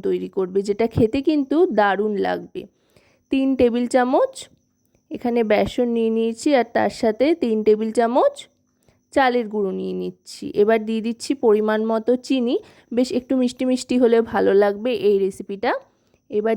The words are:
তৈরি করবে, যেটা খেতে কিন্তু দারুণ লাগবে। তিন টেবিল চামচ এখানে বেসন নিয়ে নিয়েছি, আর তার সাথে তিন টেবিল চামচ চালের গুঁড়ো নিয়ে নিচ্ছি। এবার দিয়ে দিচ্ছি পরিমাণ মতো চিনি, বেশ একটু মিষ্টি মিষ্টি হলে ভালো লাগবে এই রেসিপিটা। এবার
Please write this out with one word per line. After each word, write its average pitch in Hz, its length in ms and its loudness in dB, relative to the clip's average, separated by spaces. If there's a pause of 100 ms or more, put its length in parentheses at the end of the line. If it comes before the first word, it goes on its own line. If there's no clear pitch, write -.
তৈরি 185 280 -4
করবে, 190 320 -4
যেটা 208 260 -2
খেতে 233 340 0
কিন্তু 285 360 0 (220)
দারুণ 208 340 0 (120)
লাগবে। 180 360 -6 (680)
তিন 269 240 0
টেবিল 240 320 2
চামচ 262 460 2 (760)
এখানে 240 320 -2
বেসন 214 520 0
নিয়ে 226 220 0
নিয়েছি, 226 380 -2
আর 233 180 2
তার 220 280 0
সাথে 226 240 2 (100)
তিন 233 280 0
টেবিল 214 280 2
চামচ 247 440 2 (760)
চালের 247 340 2
গুঁড়ো 202 240 -4
নিয়ে 190 300 -8
নিচ্ছি। - 440 -12 (160)
এবার 220 240 4
দিয়ে 226 160 -2
দিচ্ছি 233 300 -6 (140)
পরিমাণ 214 400 2
মতো 220 300 -2
চিনি, 254 400 -2 (380)
বেশ 247 180 0
একটু 254 300 -4
মিষ্টি 247 240 -2
মিষ্টি 254 320 -2
হলে 233 240 4
ভালো 196 320 0
লাগবে 202 380 2 (180)
এই 202 100 4
রেসিপিটা। 196 520 -4 (600)
এবার 214 260 -2